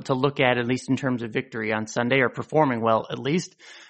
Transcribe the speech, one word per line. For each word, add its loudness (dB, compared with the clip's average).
to 0
look 0
at, 4
at 0
least -2
in 2
terms -2
of -8
victory -4
on -2
Sunday 0
or 4
performing 0
well, 2
at -8
least. -2